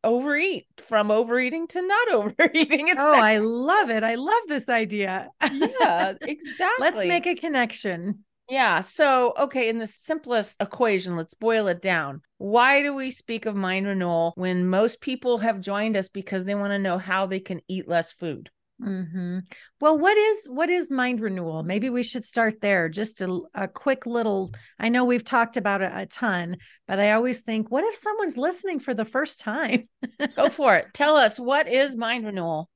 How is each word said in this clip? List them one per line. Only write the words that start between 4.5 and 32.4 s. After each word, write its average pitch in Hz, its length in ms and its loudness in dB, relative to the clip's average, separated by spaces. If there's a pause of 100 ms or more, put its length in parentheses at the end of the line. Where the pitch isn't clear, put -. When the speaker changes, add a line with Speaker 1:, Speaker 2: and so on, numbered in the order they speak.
Speaker 2:
idea. 202 640 -2
<laughs> - 80 -2 (100)
Speaker 1:
Yeah, 196 640 2
Speaker 2:
Let's 302 60 -14
Speaker 1:
exactly. 349 840 -2
Speaker 2:
make 349 180 2
a 349 80 0
connection. 226 880 -4 (240)
Speaker 1:
Yeah. 233 320 2
So, 254 580 2
okay, 254 300 0
in 226 80 -2
the 226 100 -6
simplest 240 760 -4
equation, 196 520 0
let's 165 200 -8
boil 220 340 0
it 175 140 -2
down. 156 400 -2 (160)
Why 240 420 4
do 285 140 -2
we 262 160 -6
speak 226 340 -8
of 214 100 -4
mind 190 320 -2
renewal 175 500 0
when 180 300 0
most 202 360 2
people 254 360 -2
have 214 220 0
joined 202 380 -2
us 185 100 -4
because 190 380 -6
they 202 80 -2
wanna 202 240 -2
know 190 180 0
how 185 300 0
they 190 140 -4
can 185 280 -8
eat 185 180 -6
less 165 260 0
food? - 360 -10 (340)
Speaker 2:
Mm-hmm. 185 560 -6 (420)
Well, 302 180 4
what 381 200 4
is, 427 300 2
what 277 200 -2
is 359 220 0
mind 254 300 -2
renewal? 175 420 -4
Maybe 202 280 -2
we 247 120 -2
should 240 220 -4
start 220 360 0
there. 190 280 2
Just 202 320 -6
a, 185 200 -4 (140)
a 196 140 -4
quick - 360 -2
little, 220 480 -2 (260)
I 226 100 -2
know 247 160 2
we've 247 200 2
talked 233 320 0
about 196 240 0
it 190 140 -2
a 196 120 -8
ton, 180 500 -4 (320)
but 196 100 -2
I 208 140 4
always 240 280 0
think, 220 300 -4
what 277 140 0
if 440 100 -2
someone's 415 420 -2
listening 349 440 -2
for 262 120 -6
the 214 120 -2
first 277 360 -4
time? 247 440 -2 (260)
<laughs> 285 260 -6
Speaker 1:
Go 285 120 4
for 247 280 4
it. - 160 0
Tell 302 240 4
us, 226 220 4
what 269 300 0
is 262 280 2
mind 233 300 -4
renewal? 170 500 -4